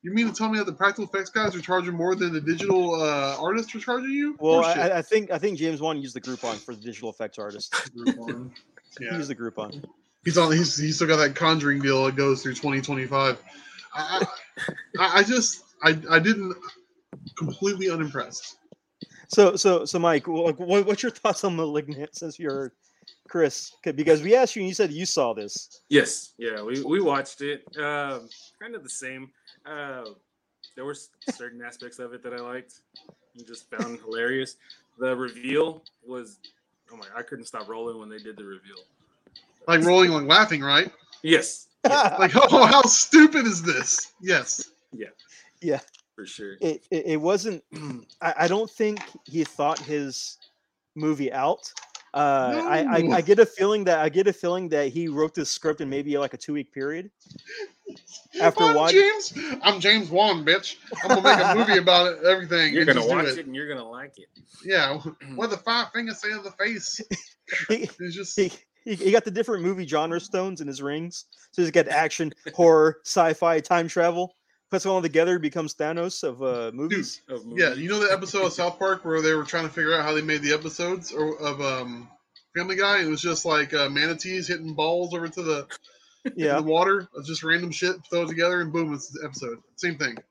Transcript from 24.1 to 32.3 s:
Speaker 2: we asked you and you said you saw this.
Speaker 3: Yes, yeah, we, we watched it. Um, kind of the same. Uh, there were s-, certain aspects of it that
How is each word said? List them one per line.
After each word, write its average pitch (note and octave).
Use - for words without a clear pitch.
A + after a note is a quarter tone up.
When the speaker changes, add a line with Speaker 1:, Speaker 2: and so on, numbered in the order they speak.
Speaker 2:
we G3+
asked B3+
you G#3+
and F#3
you F#3
said F3+
you E3
saw B2
this. -
Speaker 3:
Yes, -
yeah, A2
we, B2+
we C3
watched C#3
it. C#3+
Um, C#3+
kind A#3
of D#3
the B2+
same. C3
Uh, C#3
there C3
were C#3+
s-, -
certain A#2+
aspects A#2+
of B2
it A#2+
that B2